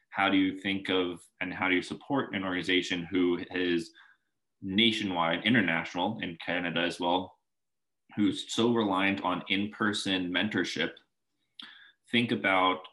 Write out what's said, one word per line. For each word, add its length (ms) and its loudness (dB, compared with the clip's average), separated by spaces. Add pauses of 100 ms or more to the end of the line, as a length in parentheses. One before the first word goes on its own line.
(120)
how 180 0
do 80 4
you 240 2
think 280 -4
of, 300 0 (220)
and 120 -6
how 140 -2
do 80 4
you 60 2
support 540 -6
an 80 -4
organization 680 -2
who 280 2 (120)
is 400 0 (720)
nationwide, 840 2
international, 760 2
in 240 -8
Canada 360 -2
as 180 -2
well, 360 0 (800)
who's 380 0
so 200 4
reliant 500 2
on 260 -2
in-person 840 -2
mentorship? 600 -2 (1200)
Think 200 2
about 480 2 (140)